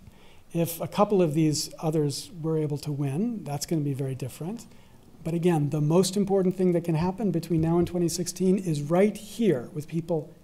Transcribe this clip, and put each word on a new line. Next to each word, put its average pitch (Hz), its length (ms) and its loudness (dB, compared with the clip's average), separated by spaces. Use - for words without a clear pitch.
If 165 260 -2
a 175 80 -6
couple 202 340 2
of 156 120 2
these 156 360 2
others 156 520 -2
were 160 160 -2
able 147 220 -2
to 147 120 -6
win, 156 520 -2
that's 143 220 -6
gonna 160 160 0
be 143 120 -2
very 131 220 -4
different. 156 500 -8
But 165 100 -4
again, 160 380 2
the 151 100 0
most 175 340 4
important 190 400 2
thing 185 180 2
that 170 100 2
can 170 120 0
happen 190 360 0
between 160 280 0
now 165 180 2
and 175 100 4
twenty 175 200 0
sixteen 185 500 0
is 165 240 -2
right 180 340 2
here 156 580 0
with - 140 -8
people 165 440 -4